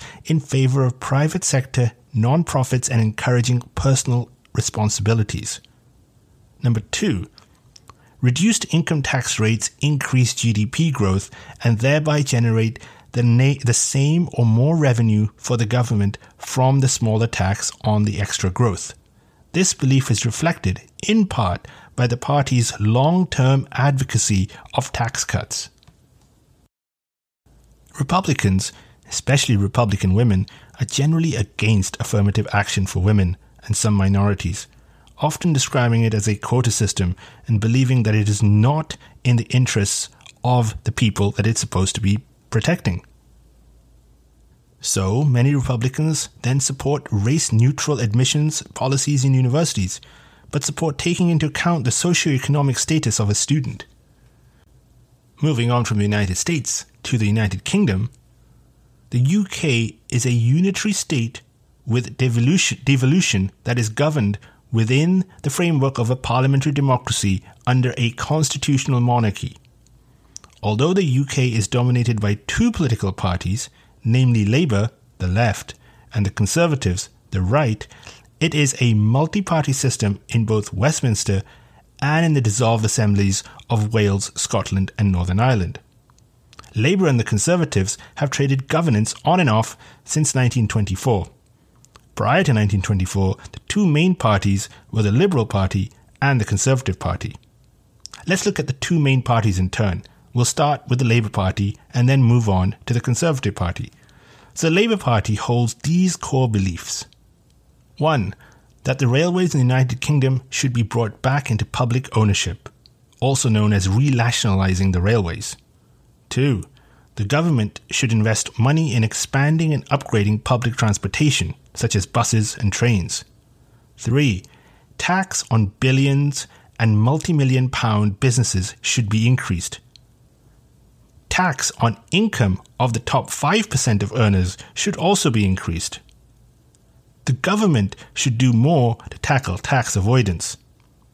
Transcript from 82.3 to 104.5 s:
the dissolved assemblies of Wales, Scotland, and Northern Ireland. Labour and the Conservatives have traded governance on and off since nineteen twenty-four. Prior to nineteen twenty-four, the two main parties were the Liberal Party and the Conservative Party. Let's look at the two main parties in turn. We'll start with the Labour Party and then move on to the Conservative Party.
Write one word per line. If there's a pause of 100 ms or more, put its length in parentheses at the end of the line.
the
dissolved
assemblies (260)
of
Wales,
Scotland,
and
Northern
Ireland. (960)
Labour
and
the
Conservatives (180)
have
traded
governance
on
and
off (260)
since
nineteen
twenty-four. (880)
Prior
to
nineteen
twenty-four, (160)
the (100)
two
main
parties (240)
were
the
Liberal
Party (300)
and
the
Conservative
Party. (920)
Let's
look
at
the
two
main
parties
in
turn. (300)
We'll
start
with
the
Labour
Party (160)
and
then
move
on (120)
to
the
Conservative
Party. (640)